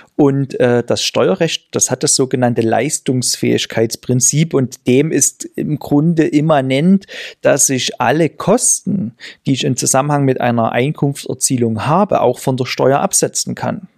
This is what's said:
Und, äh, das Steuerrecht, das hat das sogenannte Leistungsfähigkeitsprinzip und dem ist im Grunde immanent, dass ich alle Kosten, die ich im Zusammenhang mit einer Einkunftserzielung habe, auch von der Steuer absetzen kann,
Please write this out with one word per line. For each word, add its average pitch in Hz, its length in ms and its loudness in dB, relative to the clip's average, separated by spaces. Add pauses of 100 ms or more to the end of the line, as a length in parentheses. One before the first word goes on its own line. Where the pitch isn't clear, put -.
(160)
Und, 139 420 2
äh, 120 240 2
das 113 200 -2
Steuerrecht, 165 720 0
das - 180 0
hat 131 120 -4
das - 120 2
sogenannte 127 480 0
Leistungsfähigkeitsprinzip 123 1900 0
und 131 320 -2
dem 139 260 4
ist - 320 -2 (100)
im 156 240 -4
Grunde 156 480 2
immanent, 151 800 2 (360)
dass 135 260 2
ich 131 320 -2
alle 143 300 2
Kosten, - 840 -2 (320)
die 139 80 0
ich 123 120 -2
im 131 120 0
Zusammenhang 143 480 0
mit 131 160 2
einer 120 320 0
Einkunftserzielung 123 1120 -2
habe, 160 360 2
auch 123 160 2
von 131 180 -2
der 127 80 -2
Steuer 135 360 0
absetzen - 540 -4
kann, - 440 -8